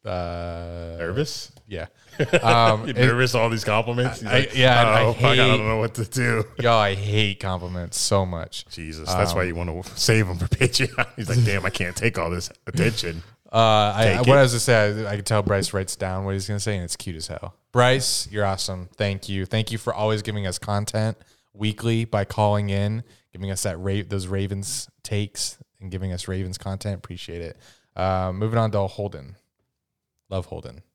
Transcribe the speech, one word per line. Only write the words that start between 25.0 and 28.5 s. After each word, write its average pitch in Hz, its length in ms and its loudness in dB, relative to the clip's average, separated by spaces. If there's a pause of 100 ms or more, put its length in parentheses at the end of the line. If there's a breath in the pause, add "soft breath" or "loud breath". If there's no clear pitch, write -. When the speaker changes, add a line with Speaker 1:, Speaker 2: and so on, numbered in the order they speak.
Speaker 1:
takes, - 560 -4 (240)
and 92 80 -12
giving 92 220 -6
us 87 160 -8
Ravens 92 280 -4
content. 98 400 -6
Appreciate 85 460 -12
it. 82 160 -12 (360 soft breath)
Uh, 92 400 0
moving 110 240 -2